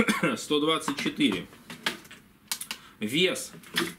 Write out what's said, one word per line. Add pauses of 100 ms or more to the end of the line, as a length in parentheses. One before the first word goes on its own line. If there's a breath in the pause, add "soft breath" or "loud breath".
<coughs>
сто
двадцать
четыре. (1500 loud breath)
Вес. (460)